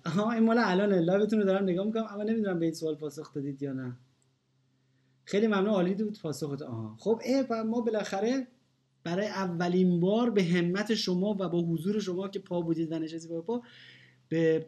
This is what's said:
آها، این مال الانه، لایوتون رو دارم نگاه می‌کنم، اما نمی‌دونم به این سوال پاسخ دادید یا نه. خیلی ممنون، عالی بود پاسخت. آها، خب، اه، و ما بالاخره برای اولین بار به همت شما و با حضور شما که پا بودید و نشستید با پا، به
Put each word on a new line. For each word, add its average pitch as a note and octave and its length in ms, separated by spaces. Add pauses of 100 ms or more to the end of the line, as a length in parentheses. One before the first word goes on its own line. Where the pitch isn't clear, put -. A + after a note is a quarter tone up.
آها، G3+ 260
این A3+ 120
مال A3+ 160
الانه، G3 400
لایوتون G#3 400
رو G3+ 60
دارم F#3+ 180
نگاه F#3 220
می‌کنم، A3 240
اما G3+ 140
نمی‌دونم G#3 360
به E3 60
این D#3+ 80
سوال D#3 220
پاسخ D3 380
دادید C#3 280
یا C#3 120
نه. B2+ 200 (1300)
خیلی G#3+ 220
ممنون، G3+ 220
عالی F#3 240
بود G#3 260
پاسخت. C#3+ 420
آها، A2 380
خب، A3+ 260
اه، C4 240
و A3+ 140
ما A3+ 180
بالاخره A3 680 (560)
برای F#3 240
اولین F3+ 720
بار G#3+ 300
به G3+ 140
همت F3+ 500
شما G3 460
و F#3 100
با E3+ 120
حضور E3+ 380
شما F#3 280
که G3 120
پا F3 220
بودید E3 300
و D#3+ 80
نشستید D#3+ 320
با E3 100
پا، A#3 200 (680)
به D#3+ 380